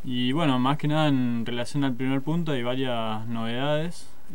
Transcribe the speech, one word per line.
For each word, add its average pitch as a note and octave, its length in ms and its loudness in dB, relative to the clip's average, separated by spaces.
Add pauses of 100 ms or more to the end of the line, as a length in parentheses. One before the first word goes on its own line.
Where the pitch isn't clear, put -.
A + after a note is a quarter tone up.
Y B2 300 0
bueno, C#3+ 260 2
más C3+ 180 2
que D3+ 120 0
nada D#3 180 4
en B2 380 2
relación A#2+ 400 -2
al C3 80 0
primer C3 280 0
punto D#3 300 0
hay B2 120 0
varias A#2+ 640 -2
novedades, C3 840 -2 (260)